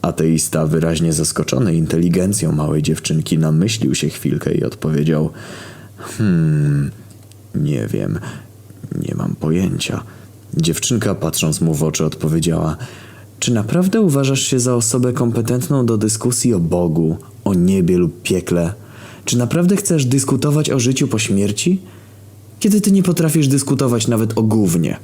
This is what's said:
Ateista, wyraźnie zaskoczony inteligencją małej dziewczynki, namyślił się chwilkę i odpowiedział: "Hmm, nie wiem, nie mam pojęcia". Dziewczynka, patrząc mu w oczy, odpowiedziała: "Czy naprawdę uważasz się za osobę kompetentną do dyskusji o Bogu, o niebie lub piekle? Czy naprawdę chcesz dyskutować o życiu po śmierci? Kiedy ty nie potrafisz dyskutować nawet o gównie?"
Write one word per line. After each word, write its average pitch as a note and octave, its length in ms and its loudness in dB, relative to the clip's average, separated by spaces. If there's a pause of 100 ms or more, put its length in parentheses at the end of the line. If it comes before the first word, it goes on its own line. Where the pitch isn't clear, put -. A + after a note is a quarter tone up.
Ateista, D#2+ 640 0
wyraźnie D#2+ 480 0
zaskoczony D#2+ 640 0
inteligencją E2+ 760 0
małej D2+ 320 0
dziewczynki, D#2 540 -2
namyślił D#2+ 580 0
się D2 140 -2
chwilkę - 440 -2
i - 100 0
odpowiedział: D#2 640 -2 (680)
"Hmm, D2+ 920 0 (640)
nie C#2+ 320 -2
wiem, G1+ 320 -4 (880)
nie - 80 -6
mam - 200 -4
pojęcia". F2 680 -2 (500)
Dziewczynka, F#2 600 -2
patrząc D#2+ 460 -2
mu E2 120 2
w D2 100 0
oczy, D#2+ 220 -2
odpowiedziała: D#2+ 720 -2 (640)
"Czy B2 140 0
naprawdę F3+ 480 2
uważasz C3+ 400 2
się C3 180 0
za B2 160 2
osobę B2 380 2
kompetentną A#2+ 720 0
do A2+ 120 2
dyskusji A#2 560 0
o F#2 60 2
Bogu, E2 580 2 (260)
o G2 100 0
niebie F2+ 440 4
lub F2 240 0
piekle? F2+ 520 0 (520)
Czy A#2+ 120 0
naprawdę F3 380 2
chcesz E3+ 300 0
dyskutować C#3+ 640 2
o C3+ 100 2
życiu B2+ 280 2
po A2+ 120 0
śmierci? G#2+ 640 0 (800)
Kiedy G#3 220 4
ty G3+ 100 4
nie G3 120 6
potrafisz D#3+ 440 2
dyskutować C3 600 2
nawet A2 300 0
o A2+ 60 2
gównie?" F2 600 2